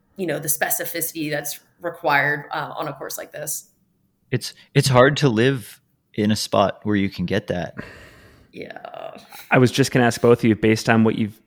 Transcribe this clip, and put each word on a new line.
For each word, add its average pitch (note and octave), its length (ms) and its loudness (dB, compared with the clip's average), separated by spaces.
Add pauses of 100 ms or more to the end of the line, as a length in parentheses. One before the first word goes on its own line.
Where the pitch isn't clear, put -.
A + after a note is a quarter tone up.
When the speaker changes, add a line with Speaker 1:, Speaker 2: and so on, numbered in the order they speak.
(180)
Speaker 1:
you F#3+ 100 -6
know, D3+ 120 -4
the D3+ 100 -8
specificity E3 800 -6
that's - 300 -8 (180)
required, D3 720 -2
uh, C#3+ 240 -8
on D#3 140 -8
a C3+ 40 -10
course - 240 -14
like - 140 -12
this. D3+ 380 -12 (600)
Speaker 2:
It's, - 240 -6 (200)
it's C#3 160 2
hard C3 280 6
to C#3+ 120 4
live A#2 500 0 (340)
in G#2 160 0
a G#2+ 60 2
spot G2+ 480 0
where G#2 140 0
you G2 120 0
can F#2 160 -8
get F#2 220 -4
that. E2+ 280 -6 (760)
Speaker 1:
Yeah. - 640 -16 (320)
Speaker 3:
I F3 80 4
was B2+ 140 6
just C#3 200 0
gonna B2+ 140 4
ask A#2 160 0
both A#2+ 180 6
of - 40 -18
you, A2 120 4
based A2 340 0
on A2+ 140 4
what A2 120 2
you've G#2+ 320 -6